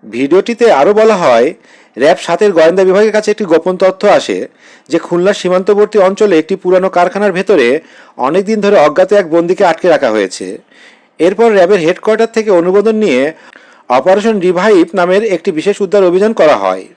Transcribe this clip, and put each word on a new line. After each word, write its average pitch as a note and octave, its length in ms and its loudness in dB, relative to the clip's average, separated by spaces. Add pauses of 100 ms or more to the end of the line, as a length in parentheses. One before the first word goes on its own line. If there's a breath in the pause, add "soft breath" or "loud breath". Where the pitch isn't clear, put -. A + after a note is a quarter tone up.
(100)
ভিডিওটিতে F#3+ 600 0
আরও D3+ 220 2
বলা A3 220 2
হয়, C#3+ 380 2 (440 soft breath)
র্যাব D3 220 2
সাতের F#3 320 -2
গোয়েন্দা E3 320 2
বিভাগের G3+ 280 2
কাছে G#3+ 180 -2
একটি G#3 140 -4
গোপন E3+ 320 0
তথ্য F#3+ 300 -2
আসে C3+ 420 0 (400 soft breath)
যে D#3+ 100 -2
খুলনার F3 360 -2
সীমান্তবর্তী G3 640 0
অঞ্চলে G3 400 2
একটি E3+ 180 -4
পুরানো F#3 320 0
কারখানার F3+ 440 -2
ভেতরে D#3+ 480 0 (360 loud breath)
অনেক D#3 280 -2
দিন G#3+ 160 -4
ধরে G3+ 180 2
অজ্ঞাত D3+ 340 2
এক G3 180 0
বন্দীকে E3+ 340 0
আটকে F3 240 0
রাখা C#3 220 0
হয়েছে। G2 480 -6 (600 soft breath)
এরপর G3 340 0
র্যাবের G3 260 2
হেডকোয়ার্টার G#3+ 540 -2
থেকে A3 180 -4
অনুমোদন G3 440 0
নিয়ে D#3 380 -2 (560 loud breath)
অপারেশন G3 520 0
রিভাইভ F3+ 540 2
নামের F#3 300 0
একটি F#3+ 280 -4
বিশেষ F3 280 -4
উদ্ধার G3+ 240 0
অভিযান F#3 280 0
করা D#3+ 240 2
হয়। F#2+ 280 -4 (120)